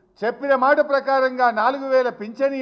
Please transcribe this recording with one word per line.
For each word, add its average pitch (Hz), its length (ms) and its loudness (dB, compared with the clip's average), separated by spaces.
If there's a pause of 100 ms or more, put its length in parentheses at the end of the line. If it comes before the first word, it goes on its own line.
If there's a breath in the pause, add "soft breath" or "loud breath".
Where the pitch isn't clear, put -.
(220 soft breath)
చెప్పిన 247 340 -2
మాట 277 240 4 (100)
ప్రకారంగా 262 600 0
నాలుగు 262 360 -2
వేల 262 220 2
పింఛన్ 240 520 -4